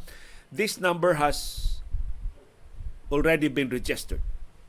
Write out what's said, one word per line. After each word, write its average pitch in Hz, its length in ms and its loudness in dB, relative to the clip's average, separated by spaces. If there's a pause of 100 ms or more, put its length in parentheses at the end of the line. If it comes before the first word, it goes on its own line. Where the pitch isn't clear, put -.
(500)
"This 196 280 0
number 175 400 4
has - 400 0 (1500)
already 151 400 4
been 131 200 0
registered." - 520 -2 (460)